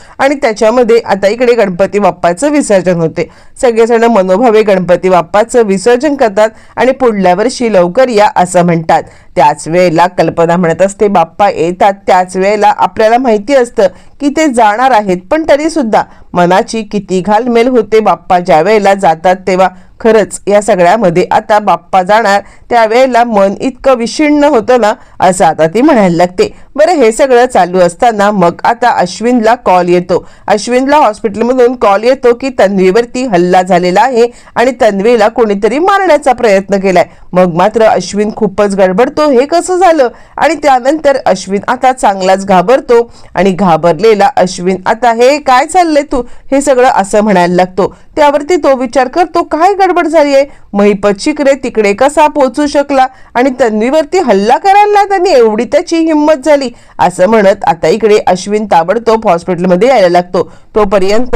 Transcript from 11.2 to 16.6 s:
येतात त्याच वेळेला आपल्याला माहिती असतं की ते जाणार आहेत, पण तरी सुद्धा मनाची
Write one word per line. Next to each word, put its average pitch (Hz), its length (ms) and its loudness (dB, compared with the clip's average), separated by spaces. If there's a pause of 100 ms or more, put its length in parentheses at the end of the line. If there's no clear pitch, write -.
येतात 180 440 -2 (140)
त्याच 185 280 0
वेळेला 208 420 0
आपल्याला 220 400 0
माहिती 226 360 -2
असतं 240 340 0 (340)
की 285 80 -2
ते 302 240 -2
जाणार 233 380 0
आहेत, 208 260 0 (140)
पण 311 180 -2
तरी 302 200 0
सुद्धा 226 340 -2 (300)
मनाची 185 480 0